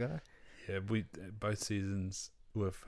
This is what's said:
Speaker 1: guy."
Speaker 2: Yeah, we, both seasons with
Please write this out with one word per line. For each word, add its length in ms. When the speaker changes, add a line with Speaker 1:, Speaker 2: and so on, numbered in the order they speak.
Speaker 1:
guy." 100
Speaker 2:
Yeah, 200
we, 160
both 240
seasons 680
with 340